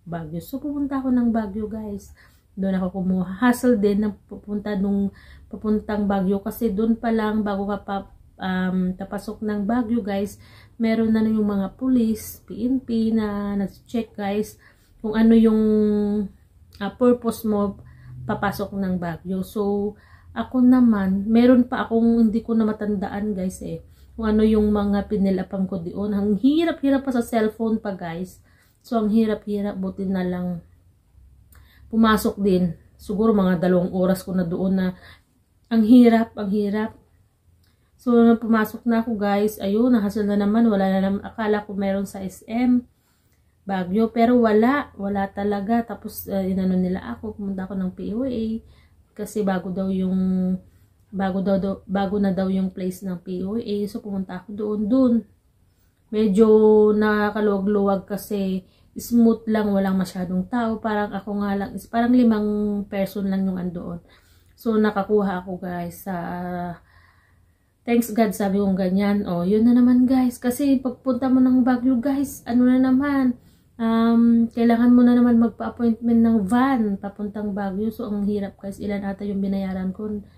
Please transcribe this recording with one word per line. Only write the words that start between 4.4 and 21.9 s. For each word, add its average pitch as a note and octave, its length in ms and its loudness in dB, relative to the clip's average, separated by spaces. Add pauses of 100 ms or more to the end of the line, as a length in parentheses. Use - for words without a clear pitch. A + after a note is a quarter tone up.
nung, G3+ 380 -2 (340)
papuntang G#3 640 -2
Baguio G3 320 0
kasi A3 320 -4
doon A3 240 0
pa A#3 160 -2
lang, G#3+ 320 0
bago G3+ 240 -4
ka G3+ 160 -2
pa, G3+ 100 -6 (400)
um, F#3 600 -2
papasok G3+ 480 -10
ng G#3 180 -4
Baguio, A#3 400 -2
guys, G3 320 -4 (400)
meron A3+ 400 0
na A3 80 2
yung A3 240 0
mga G3 320 -4
police, A#3 640 -2
P G3 240 -6
N C4 160 -2
P A3+ 320 0
na G3+ 400 -2
nag-check, G3+ 560 -6
guys, G#3 480 -6 (400)
kung G#3+ 160 -4
ano A3+ 220 6
yung, A3 240 6 (1200)
ah, G3+ 80 -6
purpose A#3+ 560 0
mo G3+ 320 -2 (480)
papasok G3+ 480 -4
ng F#3 240 -2
Baguio. F3+ 480 -6
So, G3+ 480 -4 (400)
ako A#3+ 240 -4
naman, A3 640 4
meron A#3+ 480 4
pa G#3 160 -4
akong A#3 400 2